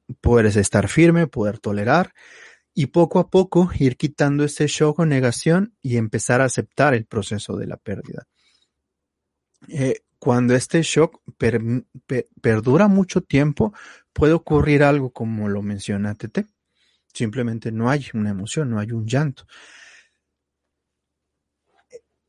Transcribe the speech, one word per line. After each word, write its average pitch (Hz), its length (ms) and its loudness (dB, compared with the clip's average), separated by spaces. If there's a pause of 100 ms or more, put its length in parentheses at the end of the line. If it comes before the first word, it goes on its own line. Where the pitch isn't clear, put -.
(220)
poder 117 260 4
estar 104 400 2
firme, 170 400 4
poder 104 320 -6
tolerar, 113 560 0 (580)
y 143 140 -2
poco 170 320 2
a 175 100 0
poco 185 480 2
ir 131 180 2
quitando 143 480 -2
ese 147 220 -2
shock 151 320 0
o 170 80 0
negación 151 800 0
y 120 140 -2
empezar 113 440 0
a 131 40 2
aceptar 131 500 0
el 110 100 -4
proceso 101 520 -8
de 98 100 -8
la 101 100 -10
pérdida. - 500 -14 (1400)
Eh, 131 340 -4 (160)
cuando 123 380 2
este 165 260 0
shock - 400 0 (160)
per-, 117 480 -2 (220)
per-, 123 200 -6 (140)
perdura 127 460 2
mucho 190 340 2
tiempo, 147 540 0 (360)
puede 151 220 2
ocurrir 147 480 2
algo 143 300 2
como 113 360 -6
lo 101 140 -2
menciona 104 540 -4
Tete. 185 320 -6 (640)
Simplemente 117 580 -6
no 113 200 0
hay 143 240 -2
una 107 160 -2
emoción, 113 400 -6
no 107 80 -2
hay 110 140 -6
un 110 120 -6
llanto. 131 400 -4 (2750)